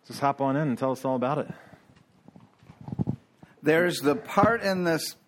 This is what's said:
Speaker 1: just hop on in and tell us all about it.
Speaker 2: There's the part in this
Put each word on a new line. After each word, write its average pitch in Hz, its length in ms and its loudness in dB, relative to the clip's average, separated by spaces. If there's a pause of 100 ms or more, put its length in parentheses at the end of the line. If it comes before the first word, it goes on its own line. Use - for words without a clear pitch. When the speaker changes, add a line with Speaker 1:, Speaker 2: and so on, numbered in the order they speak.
Speaker 1:
just - 140 -14
hop 139 220 0
on 135 140 0
in 139 140 0
and 117 80 -2
tell 131 140 0
us 127 120 -6
all 131 120 0
about 131 240 -2
it. - 80 -6 (2250)
Speaker 2:
There's 160 360 4
the 143 160 2
part 214 460 2
in 190 220 -2
this 165 320 -2 (120)